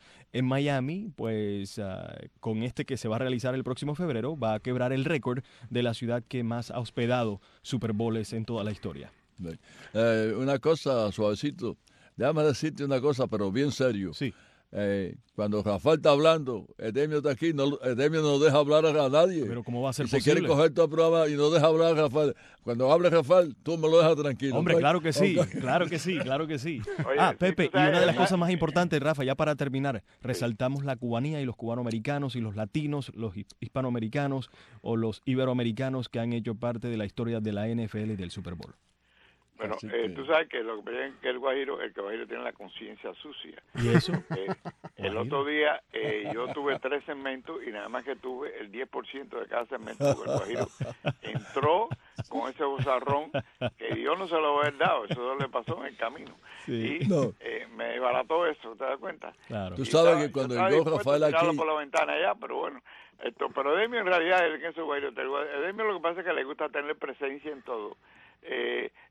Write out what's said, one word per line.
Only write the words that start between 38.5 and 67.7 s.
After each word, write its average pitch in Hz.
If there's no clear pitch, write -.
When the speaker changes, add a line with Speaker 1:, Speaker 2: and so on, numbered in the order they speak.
Speaker 1:
Bowl. -
Speaker 3:
Bueno, 107
Speaker 2:
Así 110
Speaker 3:
eh, 107
Speaker 2:
que 117
Speaker 3:
tú 131
sabes 160
que 123
lo 110
que 104
pasa 127
es 135
que 131
el 127
guajiro, 135
el 110
guajiro 107
tiene 117
la 120
conciencia 104
sucia. -
Speaker 1:
¿Y 120
eso? 160
Speaker 3:
Eh, 98
el 101
Speaker 1:
Guajiro. 110
Speaker 3:
otro 139
día, 151
eh, 110
yo 120
tuve 139
tres 135
segmentos 135
y 120
nada 104
más 120
que 135
tuve 127
el 107
diez 123
por 127
ciento 135
de 110
cada 117
segmento, 123
porque -
el 143
guajiro -
Speaker 1:
<laughs> -
Speaker 3:
entró 147
con 117
ese 151
bozarrón 139
que 113
Dios 131
no 190
se 160
lo 156
va 143
a 147
haber 143
dado, 156
eso 127
le 139
pasó 127
en -
el 107
camino. 143
Speaker 1:
Sí. 120
Speaker 3:
Y, -
Speaker 2:
No. 143
Speaker 3:
eh, 117
me 117
desbarató 127
eso, 123
¿te 113
das 135
cuenta? 156
Speaker 1:
Claro. 95
Speaker 2:
Tú 131
Speaker 3:
Y -
Speaker 2:
sabes 165
Speaker 3:
estaba, 156
Speaker 2:
que 143
cuando 127
Speaker 3:
yo 120
estaba -
Speaker 2:
yo, -
Speaker 3:
dispuesto 160
a 135
Speaker 2:
Rafael, 151
Speaker 3:
tirarlo 165
Speaker 2:
aquí 151
Speaker 3:
por 160
la 156
ventana 147
ya, 196
pero 131
bueno, 147
esto, 127
pero 139
Demio 233
en 196
realidad, 180
él 156
en 147
eso, 165
güey, 147
te 131
digo, 135
Demio 156
lo 208
que 165
pasa 170
es 170
que 175
le 135
gusta 147
tener 143
presencia 143
en 135
todo. 113